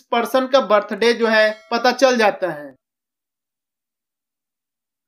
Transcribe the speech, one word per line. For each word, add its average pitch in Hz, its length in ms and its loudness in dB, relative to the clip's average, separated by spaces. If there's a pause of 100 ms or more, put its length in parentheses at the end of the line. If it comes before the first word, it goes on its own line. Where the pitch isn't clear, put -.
पर्सन 247 400 -2
का 262 160 2
बर्थडे 208 500 0
जो 226 140 -2
है 214 240 2 (200)
पता 240 220 0
चल 254 240 2
जाता 196 320 0
है। 147 240 -12 (2250)